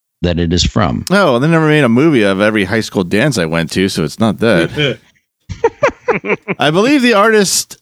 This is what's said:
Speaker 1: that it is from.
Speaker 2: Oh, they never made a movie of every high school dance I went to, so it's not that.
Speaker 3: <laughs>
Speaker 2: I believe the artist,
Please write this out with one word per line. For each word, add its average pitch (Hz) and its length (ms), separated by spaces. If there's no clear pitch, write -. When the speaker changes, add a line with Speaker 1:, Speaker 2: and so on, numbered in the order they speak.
Speaker 1:
that 85 160
it 85 140
is 90 120
from. 92 460
Speaker 2:
Oh, 170 280
they 139 100
never 160 200
made 151 160
a 123 40
movie 127 340
of 98 180
every 107 240
high 104 180
school 101 220
dance 113 340
I 85 80
went 82 260
to, 92 160
so 92 160
it's 71 140
not 110 200
that. 113 680
Speaker 3:
<laughs> - 1500
Speaker 2:
I 139 120
believe 240 320
the 233 120
artist, 208 680